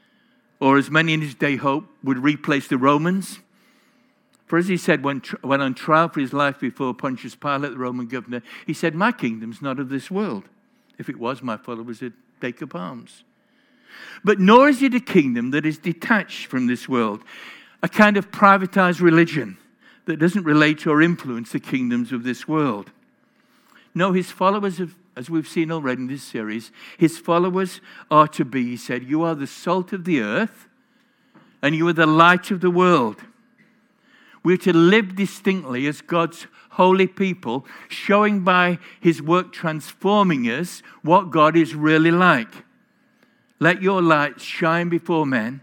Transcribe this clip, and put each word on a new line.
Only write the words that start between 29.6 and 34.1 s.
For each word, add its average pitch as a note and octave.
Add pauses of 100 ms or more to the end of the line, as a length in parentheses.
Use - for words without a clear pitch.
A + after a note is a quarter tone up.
of F3+
the D#3+
earth, B2+ (920)
and D3
you D#3+
are F3
the D#3+
light E3+
of F#3
the F3+
world." E3+ (1300)